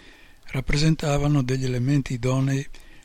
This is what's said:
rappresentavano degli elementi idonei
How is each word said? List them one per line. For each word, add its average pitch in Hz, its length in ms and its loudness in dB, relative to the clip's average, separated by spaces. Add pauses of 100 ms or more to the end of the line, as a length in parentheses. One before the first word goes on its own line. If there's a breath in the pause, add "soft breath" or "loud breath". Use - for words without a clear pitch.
(460 loud breath)
rappresentavano 147 960 2
degli 131 220 -2
elementi 131 480 0
idonei 135 520 0 (400 loud breath)